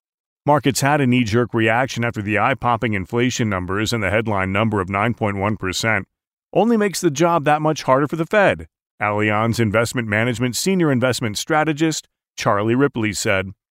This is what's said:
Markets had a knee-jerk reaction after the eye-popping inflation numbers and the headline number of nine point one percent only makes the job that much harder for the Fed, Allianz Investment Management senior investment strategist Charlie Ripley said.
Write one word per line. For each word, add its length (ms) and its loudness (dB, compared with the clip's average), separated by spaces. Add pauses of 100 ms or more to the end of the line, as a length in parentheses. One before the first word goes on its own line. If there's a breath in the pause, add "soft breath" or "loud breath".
(440)
Markets 380 2
had 180 2
a 60 2
knee-jerk 480 2
reaction 500 0
after 160 -4
the 180 -2
eye-popping 540 0
inflation 560 -2
numbers 440 -2
and 100 -2
the 80 -2
headline 420 -2
number 300 0
of 80 -6
nine 240 0
point 240 -4
one 180 -2
percent 500 -4 (460)
only 240 4
makes 240 -2
the 100 2
job 340 0
that 180 2
much 220 -2
harder 220 2
for 100 -6
the 100 -2
Fed, 420 2 (320)
Allianz 580 0
Investment 480 0
Management 500 -2
senior 360 2
investment 460 -2
strategist 680 -2 (300)
Charlie 380 0
Ripley 400 0
said. 380 -2 (200)